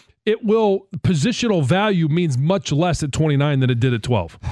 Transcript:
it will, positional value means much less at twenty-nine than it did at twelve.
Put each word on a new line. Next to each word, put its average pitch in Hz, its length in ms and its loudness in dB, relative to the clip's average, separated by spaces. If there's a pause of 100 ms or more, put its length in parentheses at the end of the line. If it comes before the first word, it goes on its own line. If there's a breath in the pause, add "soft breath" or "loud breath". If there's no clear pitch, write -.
(260 loud breath)
it 214 180 -2
will, 208 440 0 (100)
positional 185 640 0
value 180 460 2
means 156 280 0
much 165 360 -2
less 165 300 0
at 143 80 -4
twenty-nine 147 480 0
than 131 100 2
it 123 100 0
did 123 140 2
at 113 100 -2
twelve. 101 340 -2 (140 loud breath)